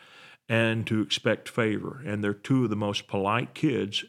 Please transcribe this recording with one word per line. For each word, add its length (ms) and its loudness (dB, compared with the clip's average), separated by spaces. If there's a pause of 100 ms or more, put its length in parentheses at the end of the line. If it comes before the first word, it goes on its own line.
(460)
and 400 0
to 140 2
expect 480 -2
favor. 560 -2
And 180 -4
they're 120 0
two 300 2
of 60 0
the 60 0
most 320 -4
polite 460 0
kids 540 -2